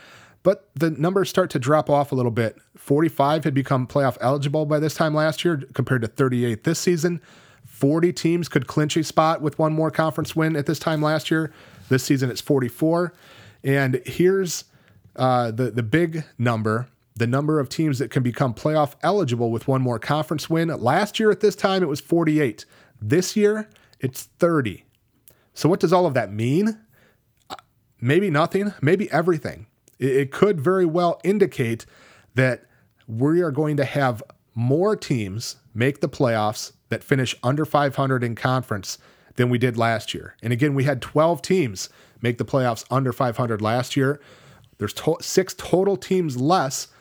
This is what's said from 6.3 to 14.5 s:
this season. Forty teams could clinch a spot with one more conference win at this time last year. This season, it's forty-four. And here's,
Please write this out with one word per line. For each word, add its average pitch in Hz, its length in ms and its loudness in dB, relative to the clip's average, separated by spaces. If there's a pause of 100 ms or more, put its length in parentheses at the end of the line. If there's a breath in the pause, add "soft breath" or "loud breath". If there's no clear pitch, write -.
this 165 140 0
season. 175 420 0 (460 loud breath)
Forty 165 440 0
teams 170 380 -2
could 135 180 0
clinch 151 300 -2
a 165 80 0
spot 160 380 0
with 151 160 -4
one 156 160 2
more 160 160 0
conference 156 440 -2
win 160 220 2
at 143 80 -2
this 160 140 -2
time 156 240 -2
last 151 280 0
year. 160 220 0 (380 loud breath)
This 131 120 2
season, 131 280 0
it's 107 100 -8
forty-four. 156 720 0 (500 loud breath)
And 135 440 2
here's, 180 580 0 (520 soft breath)